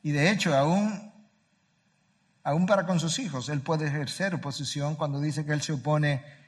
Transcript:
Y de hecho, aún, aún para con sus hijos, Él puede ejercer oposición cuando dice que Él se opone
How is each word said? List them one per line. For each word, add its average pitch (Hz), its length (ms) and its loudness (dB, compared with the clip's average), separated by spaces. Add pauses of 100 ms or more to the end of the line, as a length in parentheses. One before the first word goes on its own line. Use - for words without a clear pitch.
Y 151 120 -2
de 147 180 4
hecho, 175 260 2
aún, 190 560 2 (1300)
aún 151 220 2
para 196 220 4
con 180 120 2
sus 156 200 0
hijos, 143 320 -4
Él 147 100 -2
puede 156 280 0
ejercer 151 460 -2
oposición 143 600 -4
cuando 143 260 -2
dice 151 240 -2
que 151 80 -2
Él 151 80 0
se 160 120 -4
opone 147 520 0 (240)